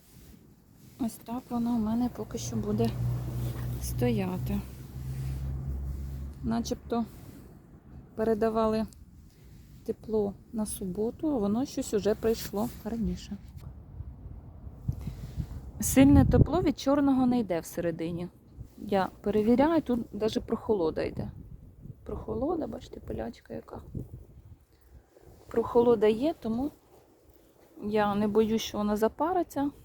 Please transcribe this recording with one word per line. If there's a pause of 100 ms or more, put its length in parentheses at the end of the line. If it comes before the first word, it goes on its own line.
(1000)
ось
так
воно
у
мене
поки
що
буде (920)
стояти. (1800)
Начебто (1080)
передавали (1040)
тепло (200)
на
суботу,
а
воно
щось
уже
прийшло (140)
раніше. (2500)
Сильне
тепло
від
чорного
не
йде
всередині. (500)
Я (120)
перевіряю,
тут
навіть
прохолода
йде. (720)
Прохолода,
бачите,
пилячка
яка. (1700)
Прохолода
є,
тому (1120)
я
не
боюсь,
що
вона
запариться. (140)